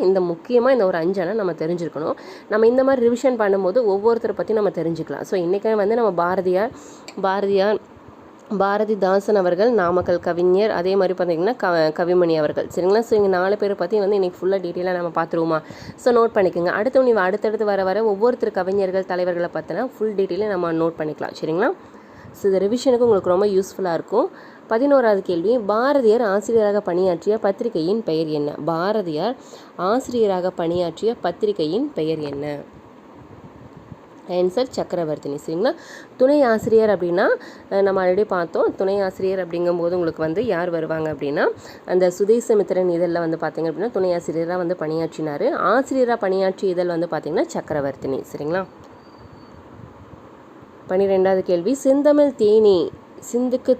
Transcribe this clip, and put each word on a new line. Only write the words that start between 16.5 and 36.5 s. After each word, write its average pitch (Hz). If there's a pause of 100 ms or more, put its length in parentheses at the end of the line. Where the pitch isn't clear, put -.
அடுத்து 262
நீ 233 (100)
அடுத்தடுத்து 208
வர 196
வர 202
ஒவ்வொருத்தர் 220
கவிஞர்கள், 190
தலைவர்களை 175
பத்தின 165
ஃபுல் 214
டீட்டெயிலை 190
நம்ம 170 (100)
நோட் 165
பண்ணிக்கலாம். 151
சரிங்களா? 175 (640)
So, -
இந்த 185
ரிவிஷனுக்கு 247
உங்களுக்கு 180
ரொம்ப 202
யூஸ்ஃபுல்லா 190
இருக்கும். 294 (440)
பதினோராவது 240 (120)
கேள்வி, 175 (200)
பாரதியார் 240 (100)
ஆசிரியராக 208 (100)
பணியாற்றிய 180 (140)
பத்திரிகையின் 202
பெயர் 160
என்ன? 147 (140)
பாரதியார் 180 (540)
ஆசிரியராக 208
பணியாற்றிய 175 (160)
பத்திரிகையின் 202 (120)
பெயர் 156
என்ன? 143 (1700)
ஆன்சர் 180
சக்கரவர்த்தினி. 156
சரிங்களா? 185 (440)
துணை 277
ஆசிரியர் 220